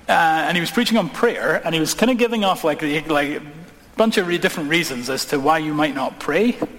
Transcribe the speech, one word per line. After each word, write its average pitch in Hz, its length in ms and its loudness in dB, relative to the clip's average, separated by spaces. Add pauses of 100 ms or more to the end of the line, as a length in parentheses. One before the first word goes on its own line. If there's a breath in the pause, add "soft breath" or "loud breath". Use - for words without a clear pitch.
uh, 160 400 4
and 175 80 0
he 175 40 2
was 160 120 -4
preaching 233 260 2
on 170 120 0
prayer, 156 540 0
and 165 80 -2
he 160 80 0
was 156 140 0
kinda 240 220 2
giving 220 280 2
off, 185 200 0
like, 147 160 0
the, 151 220 -2
like, 147 340 0
a - 60 -10 (540)
bunch 226 220 2
of 180 80 0
re-, 175 100 0
different 170 320 -2
reasons 135 420 -2
as 135 160 -4
to 147 120 0
why 156 200 2
you 156 140 -2
might 151 220 0
not 135 240 -4
pray, 208 380 2 (220)